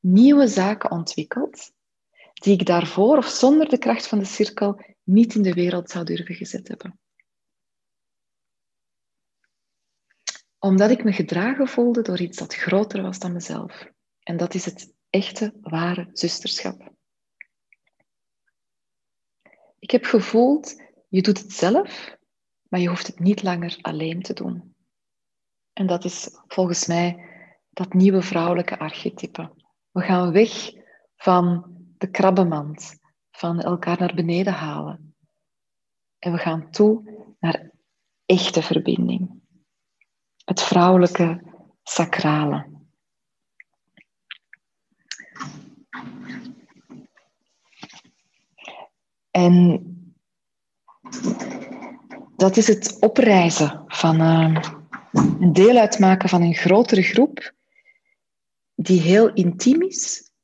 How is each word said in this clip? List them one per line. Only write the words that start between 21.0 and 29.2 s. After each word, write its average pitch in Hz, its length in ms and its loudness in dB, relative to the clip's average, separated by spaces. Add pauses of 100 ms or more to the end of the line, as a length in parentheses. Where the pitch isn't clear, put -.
je 185 140 0
doet 202 160 0
het - 140 -20
zelf, - 640 -4 (520)
maar 180 120 -4
je 175 80 0
hoeft 175 180 -6
het - 120 -16
niet 190 240 0
langer 170 380 -6
alleen 165 420 -8
te - 100 -12
doen. - 420 -12 (1000)
En 190 140 -4
dat 180 180 -4
is - 420 -12
volgens 175 400 -4
mij 175 420 -4 (420)
dat 180 220 -10
nieuwe 190 300 4
vrouwelijke 175 560 -4
archetype. - 720 -12 (380)